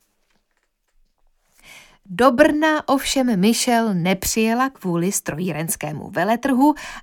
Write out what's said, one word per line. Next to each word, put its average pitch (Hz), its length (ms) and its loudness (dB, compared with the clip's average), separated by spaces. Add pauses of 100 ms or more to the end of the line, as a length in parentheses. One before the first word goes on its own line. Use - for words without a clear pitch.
(2000)
Do 202 240 2
Brna 302 580 2
ovšem 254 520 0
Michelle 226 540 2
nepřijela 220 760 0
kvůli 175 420 -2
strojírenskému 151 1000 -6
veletrhu, 240 640 2 (280)